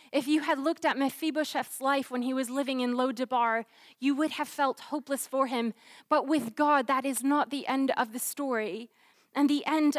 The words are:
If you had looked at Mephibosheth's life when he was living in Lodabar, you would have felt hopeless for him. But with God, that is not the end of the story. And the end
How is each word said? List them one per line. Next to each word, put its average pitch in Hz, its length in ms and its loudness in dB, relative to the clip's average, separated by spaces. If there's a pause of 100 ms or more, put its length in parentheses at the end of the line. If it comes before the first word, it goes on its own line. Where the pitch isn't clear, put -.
(120)
If 233 160 0
you 302 140 4
had 302 160 2
looked 320 260 -2
at 262 140 2
Mephibosheth's 277 800 -2
life 269 300 0
when 247 100 -4
he 262 140 -2
was 262 160 -2
living 262 300 -2
in 247 120 0
Lodabar, 240 720 0 (340)
you 277 160 0
would 302 180 0
have 302 160 -6
felt 269 320 -2
hopeless 277 460 -6
for 269 200 0
him. 233 260 -2 (380)
But 277 180 2
with 254 260 0
God, 294 340 4
that 262 180 0
is 254 180 -2
not 285 240 2
the 277 180 -6
end 269 300 0
of 220 160 0
the 254 60 -8
story. 233 720 -4 (440)
And 285 140 4
the 294 160 0
end 302 340 2